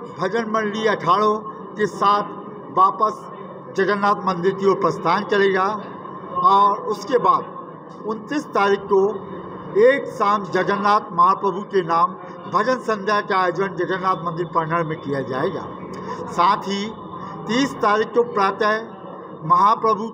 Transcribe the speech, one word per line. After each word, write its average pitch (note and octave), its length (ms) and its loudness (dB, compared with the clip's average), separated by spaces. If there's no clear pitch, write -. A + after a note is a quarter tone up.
भजन G#3+ 320 -2
मंडली A3 360 -2
अखाड़ों G3+ 480 2
के G#3 100 0
साथ G#3 360 2
वापस G3+ 480 2
जगन्नाथ G3+ 500 2
मंदिर F#3 260 0
की F#3+ 120 -2
ओर F#3+ 100 6
प्रस्थान F3 480 0
करेगा G3 440 2
और - 420 6
उसके A3+ 300 0
बाद - 880 -2
उनतीस A3 460 -4
तारीख G3+ 260 4
को F#3+ 100 6
एक B3+ 280 6
शाम G#3 380 0
जगन्नाथ G3+ 640 0
महाप्रभु F#3 540 2
के G3 160 0
नाम E3+ 340 2
भजन A3+ 260 2
संध्या G#3 420 0
का G3+ 160 0
आयोजन F3+ 400 0
जगन्नाथ F3+ 480 0
मंदिर F3 200 -4
प्रांगण E3 420 0
में D#3 140 -6
किया C3+ 200 -4
जाएगा। C3+ 400 -2
साथ G3 360 2
ही G3+ 160 -2
तीस C4 280 0
तारीख G#3+ 320 2
को A#3+ 160 2
प्रातः G#3 480 2
महाप्रभु G#3+ 680 4